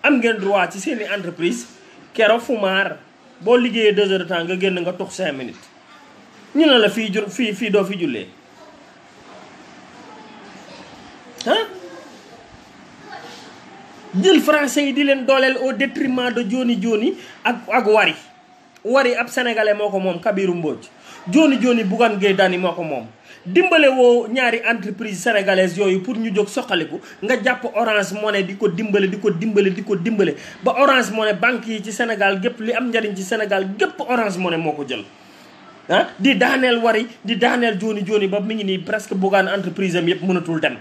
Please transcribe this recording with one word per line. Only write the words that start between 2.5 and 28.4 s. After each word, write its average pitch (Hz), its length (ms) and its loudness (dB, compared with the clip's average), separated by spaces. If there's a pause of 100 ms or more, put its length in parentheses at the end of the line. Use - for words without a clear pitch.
boo 233 160 4
liggéeyee 220 360 2
deux 196 180 2
heures 190 80 0
de 175 60 -4
temps, 170 200 -2
nga 180 140 -4
génn, 185 200 0
nga 175 140 -4
tux 180 180 -8
cinq 175 220 -4
minutes. 127 420 -14 (800)
Ñu 311 100 6
ne 269 120 6
la 208 120 6
fii 220 240 -2
jur, 208 160 -2
fii, 214 240 -2
fii 214 160 -4
doo 196 140 4
fi 190 160 -6
jullee. 117 280 -4 (3250)
Hein? 403 200 0 (2500)
Jël 349 160 6
français 294 480 2
yi 269 60 -2
di 285 100 2
leen 277 220 2
dooleel 262 360 4
au 262 120 -2
détriment 254 580 -2
de 233 180 -2
Joni 240 320 0
Joni 226 320 0 (300)
ak, 233 120 0 (140)
ak 220 180 2
Wari. 202 280 4 (680)
Wari 247 320 2
ab 233 120 -4
sénégalais 220 460 0
moo 208 160 -2
ko 190 100 -2
moom, 180 220 -2
Kabirou 190 340 0
Mbodj. 151 320 -6 (440)
Joni 277 300 4
Joni 240 220 2
Bougane 214 340 2
Gueye 196 160 2
Dany 185 240 2
moo 180 140 0
ko 170 120 -6
moom. 131 240 -6 (380)
Dimbale 320 440 4
woo 240 380 4
ñaari 233 380 0
entreprise 208 560 -4
sénégalaise 190 560 2
yooyu 190 240 2
pour 202 140 -6
ñu 220 180 -4
jóg 202 140 2
soqaliku, 180 520 -4 (220)
nga 233 220 2
jàpp 247 220 0 (100)
Orange 214 460 0
Money 202 220 0